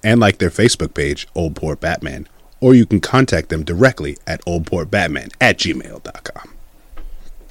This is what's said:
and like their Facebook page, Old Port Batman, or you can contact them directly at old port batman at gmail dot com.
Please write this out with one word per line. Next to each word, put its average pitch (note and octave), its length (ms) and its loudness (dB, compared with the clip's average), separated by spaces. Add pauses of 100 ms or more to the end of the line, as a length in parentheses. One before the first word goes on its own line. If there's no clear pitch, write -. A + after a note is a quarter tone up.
and A2+ 160 4
like G2+ 180 4
their F#2 140 0
Facebook G#2 420 0
page, C#2+ 400 -4
Old E2 220 -4
Port D2+ 240 -6
Batman, D#2 480 -6 (340)
or C3 140 8
you A#2 100 8
can G#2 140 2
contact B2 500 0
them D#2+ 140 -2
directly E2+ 540 0 (100)
at D#2+ 180 -6
old E2+ 220 -2
port F2 240 -4
batman D#2+ 380 -2 (120)
at A#2 160 4
gmail - 460 -6
dot - 220 -18
com. - 280 -16 (960)